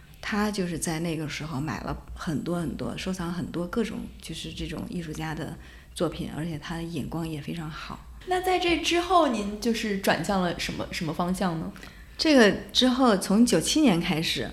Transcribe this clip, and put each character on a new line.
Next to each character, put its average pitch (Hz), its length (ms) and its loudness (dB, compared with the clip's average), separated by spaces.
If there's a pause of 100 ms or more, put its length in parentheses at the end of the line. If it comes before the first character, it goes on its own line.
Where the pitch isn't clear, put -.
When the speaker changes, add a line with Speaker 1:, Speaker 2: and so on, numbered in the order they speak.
(220)
Speaker 1:
他 208 280 0
就 202 160 -2
是 175 140 -4
在 160 200 -2
那 170 160 -2
个 156 120 -4
时 143 160 -6
候 160 160 -6
买 147 220 -4
了 - 140 -6 (180)
很 - 300 -4
多 175 160 -2
很 165 160 -4
多， 117 220 -6
收 - 140 -4
藏 175 200 -4
很 175 140 -4
多 170 220 -4
各 226 160 -2
种 185 140 -6 (240)
就 - 120 -12
是 160 180 -10
这 160 140 -8
种 151 240 -8
艺 180 120 -4
术 156 100 -8
家 156 240 -6
的 160 200 -8 (380)
作 165 160 0
品， - 260 -6
而 151 100 -4
且 165 120 -6
他 170 200 -8
的 165 60 -6
眼 165 240 -6
光 165 200 -4
也 156 140 -6
非 156 120 -8
常 160 160 -6
好。 - 300 -10 (280)
Speaker 2:
那 370 140 2
在 370 180 2
这 339 180 2
之 339 240 2
后， 339 280 6
您 208 300 -2
就 233 140 0
是 214 260 -2
转 196 240 2
向 190 180 2
了 170 180 0
什 - 140 -4
么， - 180 -6
什 - 140 -6
么 160 80 -4
方 175 200 0
向 180 260 0
呢？ 185 120 -6 (460)
Speaker 1:
这 320 180 6
个 220 160 10 (220)
之 247 160 4
后， 247 280 6
从 202 280 6
九 190 140 6
七 277 220 2
年 202 180 8
开 165 220 0
始， 127 320 -2